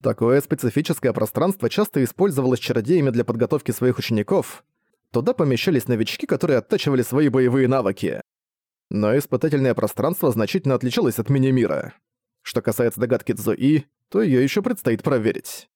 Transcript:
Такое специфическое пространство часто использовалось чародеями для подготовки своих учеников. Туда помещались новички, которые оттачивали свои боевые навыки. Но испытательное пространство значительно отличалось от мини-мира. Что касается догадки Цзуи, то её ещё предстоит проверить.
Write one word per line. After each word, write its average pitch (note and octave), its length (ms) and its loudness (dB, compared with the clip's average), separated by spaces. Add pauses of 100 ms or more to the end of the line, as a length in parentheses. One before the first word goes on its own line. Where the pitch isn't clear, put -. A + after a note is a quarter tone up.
Такое A#2+ 380 2
специфическое C#3 720 -2
пространство A#2+ 560 -2
часто D#3 360 0
использовалось C3 560 0
чародеями C3+ 500 0
для A#2 140 0
подготовки B2+ 480 -2
своих B2 260 0
учеников. A#2+ 640 -2 (480)
Туда C3+ 200 0
помещались C#3+ 560 0
новички, A#2 380 -2
которые D3 320 0
оттачивали C#3 440 0
свои C#3+ 260 2
боевые B2+ 380 2
навыки. G2 540 0 (680)
Но G#2 260 0
испытательное C#3 580 0
пространство D3 560 0
значительно B2 440 0
отличалось B2+ 440 0
от A2+ 120 -2
мини-мира. C3 640 0 (480)
Что - 200 -4
касается A#2 380 0
догадки A#2+ 320 0
Цзуи, A#2+ 540 0 (220)
то G3+ 140 0
её C3 180 4
ещё C#3 220 2
предстоит D#3+ 400 -2
проверить. - 720 -2